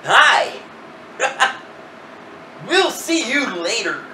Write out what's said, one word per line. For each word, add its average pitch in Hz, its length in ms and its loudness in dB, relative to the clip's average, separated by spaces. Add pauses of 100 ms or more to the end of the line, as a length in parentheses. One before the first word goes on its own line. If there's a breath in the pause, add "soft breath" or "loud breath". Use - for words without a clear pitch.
hi! 247 500 6 (640)
<laughs> 262 380 0 (1080)
We'll 349 240 4
see 320 400 -2
you 262 240 0
later. 180 480 -2 (100)